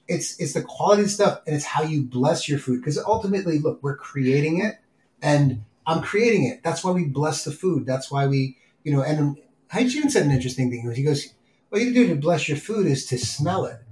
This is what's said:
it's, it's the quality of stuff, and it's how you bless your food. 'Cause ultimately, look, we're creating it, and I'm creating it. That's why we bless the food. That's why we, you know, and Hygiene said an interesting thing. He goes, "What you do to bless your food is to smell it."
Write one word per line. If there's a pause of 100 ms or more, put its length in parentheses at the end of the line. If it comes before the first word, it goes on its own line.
it's,
it's
the
quality
of
stuff,
and
it's
how
you
bless
your
food.
'Cause
ultimately,
look,
we're
creating
it, (460)
and (240)
I'm
creating
it.
That's
why
we
bless
the
food.
That's
why
we, (260)
you
know,
and (320)
Hygiene
said
an
interesting
thing.
He
goes, (360)
"What
you
do
to
bless
your
food
is
to
smell
it." (120)